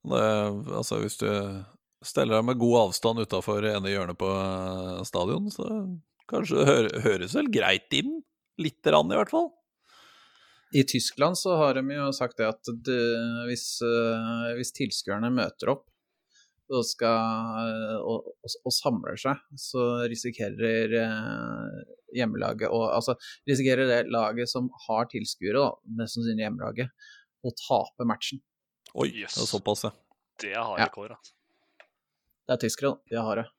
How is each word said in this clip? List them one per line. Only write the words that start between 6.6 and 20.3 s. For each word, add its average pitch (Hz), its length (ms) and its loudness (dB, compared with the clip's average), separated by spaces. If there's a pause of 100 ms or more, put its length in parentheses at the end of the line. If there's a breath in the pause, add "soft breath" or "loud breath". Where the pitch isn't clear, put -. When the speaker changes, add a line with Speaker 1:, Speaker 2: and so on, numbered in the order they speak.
Speaker 1:
det 139 60 8
hø-, 117 400 4
høres 92 280 0
vel 294 160 2
greit 98 440 2
inn. 285 240 -2 (380)
Litt - 300 -4
rann 151 240 6
i 226 60 2
hvert 208 160 0
fall. 330 160 2 (1200 soft breath)
Speaker 2:
I 139 120 6
Tyskland 143 540 0
så 185 180 2
har 139 200 4
de 131 60 0 (120)
jo 143 180 -2
sagt 127 280 -4
det 110 80 4
at 113 220 -6 (160)
det, 123 160 2 (440)
hvis, 120 200 -6 (160)
eh, 117 760 0
hvis 123 180 -6
tilskuerne 110 560 -2
møter 117 440 0
opp - 100 -6 (880 soft breath)
og 123 120 2
skal, 113 760 0
eh, 110 400 -4
og, - 320 -4
og, - 240 -12 (100)
og 123 80 0
samler 110 460 0
seg, 139 180 0 (160)
så 127 300 -2 (260)
risikerer, 113 880 -2